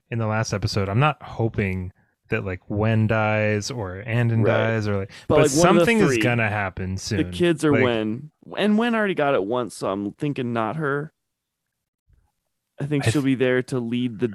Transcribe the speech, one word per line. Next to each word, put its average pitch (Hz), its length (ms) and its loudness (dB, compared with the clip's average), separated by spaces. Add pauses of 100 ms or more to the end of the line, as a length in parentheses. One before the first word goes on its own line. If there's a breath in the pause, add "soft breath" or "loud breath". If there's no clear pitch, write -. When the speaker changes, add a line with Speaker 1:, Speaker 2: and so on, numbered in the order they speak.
(120)
Speaker 1:
in 117 80 -4
the 110 80 0
last 107 260 -2
episode, 101 360 -2
I'm 104 100 0
not 147 220 0
hoping 95 720 -4 (380)
that, 110 160 -4
like, 92 240 -8
Wen 110 380 2
dies 107 640 0
or 98 360 -8
Andon 117 380 0
Speaker 2:
Right. 110 100 4
Speaker 1:
dies 110 340 0
or, 101 100 0
like, 98 140 -6 (160 loud breath)
Speaker 2:
But, 160 80 2
Speaker 1:
but 143 60 6 (100)
Speaker 2:
like, 135 60 2
one 175 120 6
of 185 60 6
the 175 60 6
Speaker 1:
something 220 180 4
is 190 140 4
Speaker 2:
three, 117 80 0
Speaker 1:
gonna 120 280 2
happen 95 480 -4
soon. 104 200 -4
Speaker 2:
the 90 200 -4
kids 170 280 0
are 151 80 4
Speaker 1:
Like, 131 100 4
Speaker 2:
Wen, 117 480 -2 (260)
and 208 200 2
Wen 233 180 0
already 208 200 0
got 143 180 0
it 101 100 2
once, 113 320 -4
so 123 140 -4
I'm 101 240 -4
thinking 135 400 -4
not 113 240 -2
her. 147 340 -6 (1700)
I 143 60 -6
think 143 220 -2
Speaker 1:
I 113 40 2
Speaker 2:
she'll 147 100 2
Speaker 1:
th- 131 100 -2
Speaker 2:
be 131 40 2
there 127 280 2
to 131 160 -4
lead 120 400 -4
the, 120 160 0